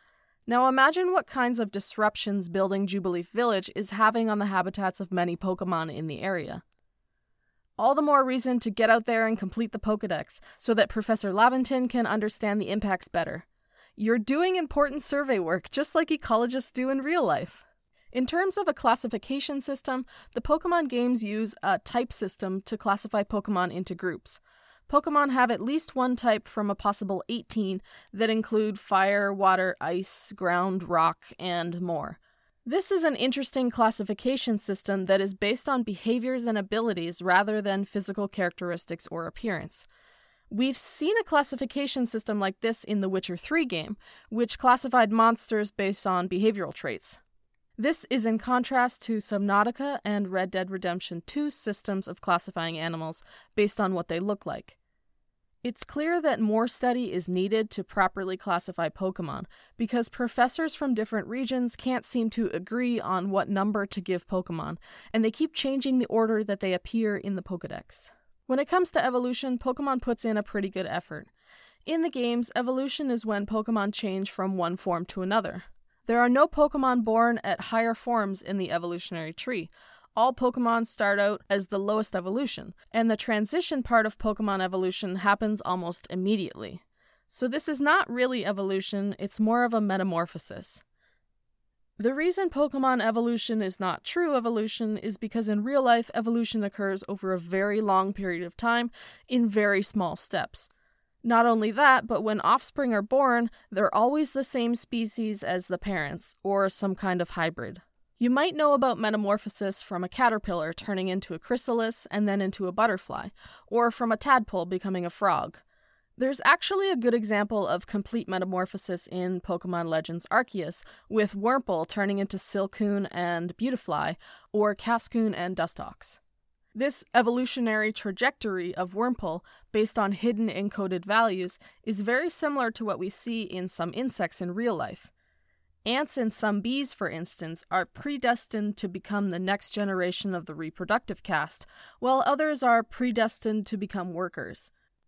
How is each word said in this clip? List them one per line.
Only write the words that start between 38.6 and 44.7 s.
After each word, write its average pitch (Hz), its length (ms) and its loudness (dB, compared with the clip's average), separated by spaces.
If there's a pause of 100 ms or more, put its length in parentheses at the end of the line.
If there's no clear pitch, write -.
or 165 140 -6
appearance. 180 600 -8 (640)
We've 247 260 0
seen - 400 0
a 440 80 2
classification 277 840 0
system 214 340 -2
like 196 180 -2
this 226 240 -2
in 208 200 0
the 190 60 0
Witcher 185 280 -2
Three 311 300 0
game, 185 300 -6 (340)
which 226 280 -2
classified 247 540 4